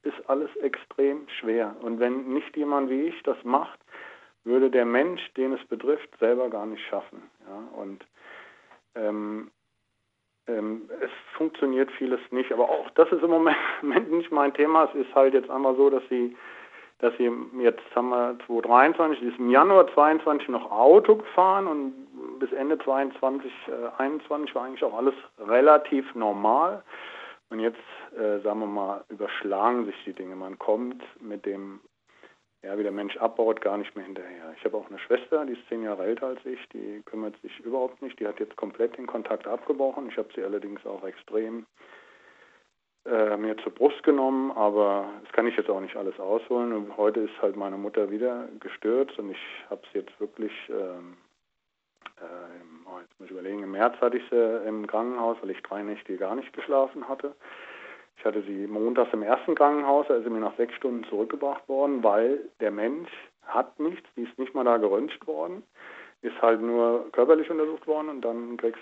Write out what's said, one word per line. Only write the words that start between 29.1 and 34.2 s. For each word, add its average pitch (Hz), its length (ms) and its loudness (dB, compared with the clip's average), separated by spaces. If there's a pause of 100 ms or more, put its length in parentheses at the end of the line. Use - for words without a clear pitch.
sich 98 180 -8
die 98 80 -10
Dinge. 92 240 -14
Man 95 220 -12
kommt 123 440 -2 (180)
mit 104 260 -12
dem 98 340 -10 (800)
ja, 98 140 -10
wie 104 60 -4
der 101 100 -2
Mensch 101 260 -8
abbaut, 113 420 0
gar 101 180 -2
nicht 101 160 -10
mehr 98 100 -12
hinterher. 90 540 -14